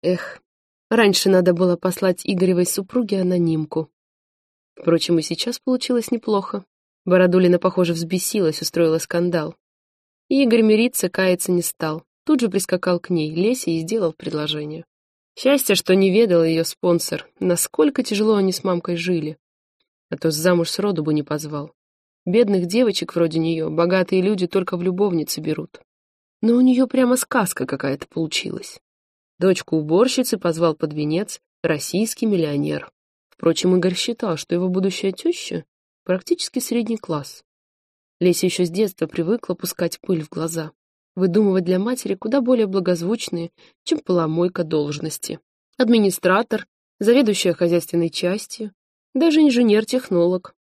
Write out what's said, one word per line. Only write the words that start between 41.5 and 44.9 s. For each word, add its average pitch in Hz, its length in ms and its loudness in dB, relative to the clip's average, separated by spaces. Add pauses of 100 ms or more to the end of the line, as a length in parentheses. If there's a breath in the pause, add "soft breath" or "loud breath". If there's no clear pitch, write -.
для 185 160 0
матери 220 340 -4
куда 220 280 -2
более 233 260 2
благозвучные, 180 840 -4 (340 soft breath)
чем 320 140 -2
поломойка, 175 680 -2
должности. 151 760 -6 (360)